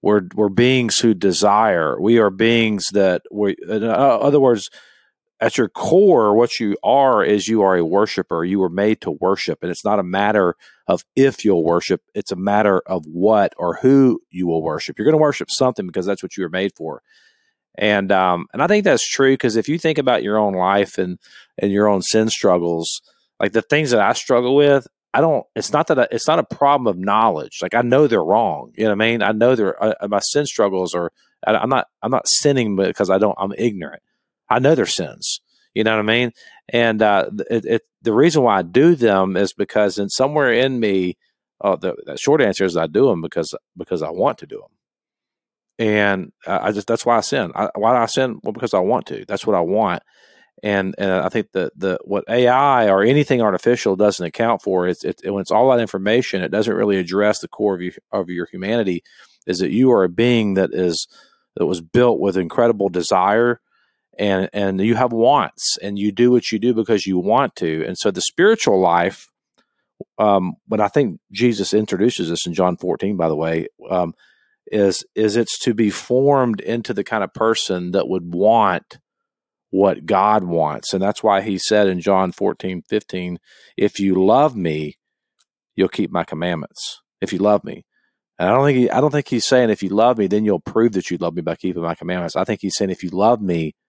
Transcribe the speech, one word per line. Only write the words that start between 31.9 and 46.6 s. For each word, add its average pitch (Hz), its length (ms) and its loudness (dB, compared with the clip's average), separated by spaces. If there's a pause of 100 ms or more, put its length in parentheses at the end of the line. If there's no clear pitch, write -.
I'm 113 80 -4
not 127 180 -2
sinning 123 480 0
because 92 320 0
I 95 100 2
don't, 101 200 2
I'm 98 180 -4
ignorant. 92 460 -6 (460)
I 117 100 2
know 139 160 4
they're 123 100 2
sins. - 560 -6 (340)
You 110 100 0
know 110 80 2
what 110 80 0
I 110 180 0
mean? 120 140 -2 (360)
And, 113 320 2
uh, 104 300 2
th-, 104 200 -10
it, 113 140 -2
it, - 180 -2 (200)
the 113 100 0
reason 147 300 4
why 107 160 2
I 92 40 0
do 131 320 4
them 98 440 2
is 98 160 0
because 101 440 -2
in 101 120 -4
somewhere 139 420 0
in 127 280 0
me, 95 360 -2 (460)
uh, 98 140 0
the, 87 280 -6
the 71 140 -12
short 143 240 2
answer 98 220 0
is 85 120 -2
I 80 100 0
do 110 240 2
'em 85 120 -2
because, 82 320 -6 (200)
because 85 280 -8
I 78 80 -6
want 117 280 -2
to 80 80 -20
do 73 160 -16
'em. - 1200 -14
And, 104 460 0 (140)
uh, 95 160 -2